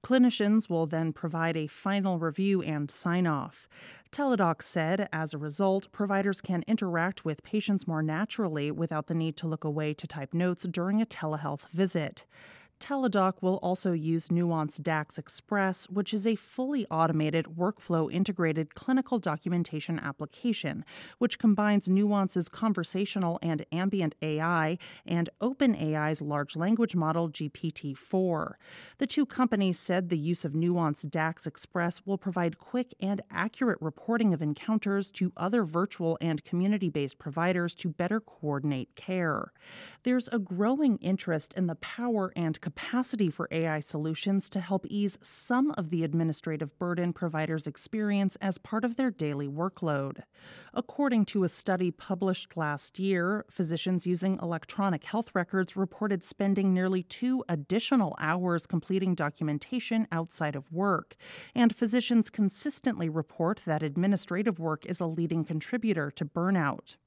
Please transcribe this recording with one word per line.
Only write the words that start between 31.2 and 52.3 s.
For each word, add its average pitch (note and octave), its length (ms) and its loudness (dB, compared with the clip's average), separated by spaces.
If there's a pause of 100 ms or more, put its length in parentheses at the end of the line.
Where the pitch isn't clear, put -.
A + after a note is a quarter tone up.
Express - 580 -4
will F#3+ 120 -2
provide F3 420 -2
quick B3 400 -4
and G3 220 -2 (100)
accurate A3 500 -2
reporting G#3+ 520 2
of D#3+ 80 0
encounters G3 680 0
to F#3 260 0
other G3+ 260 2
virtual E3 560 0
and D#3+ 240 0
community-based F3+ 760 0
providers E3+ 560 0
to - 120 -6
better F3 320 0
coordinate C#3+ 760 -2
care. F3 560 -2 (500)
There's B3+ 300 2
a A#3+ 60 2
growing A3 580 2
interest F3 560 -2
in F#3 140 0
the D#3+ 80 -2
power A3+ 600 -2
and D#3+ 300 -2
capacity G#3+ 640 0
for - 220 -4
A E3 160 0
I D#3 120 0
solutions D#3+ 720 -2
to G3+ 100 -2
help F3+ 300 -2
ease G3+ 320 0
some C4 560 0
of D#3+ 140 -4
the E3 120 2
administrative D#3 760 -2
burden F3 340 0
providers D#3+ 540 -2
experience G3+ 760 0
as G3 160 -2
part G#3+ 260 -4
of A#3 120 0
their C4 160 2
daily C#3+ 360 -2
workload. D3 760 -2 (500)
According B3 520 2
to G3 180 0
a E3+ 60 2
study F3+ 420 0
published F#3 640 -4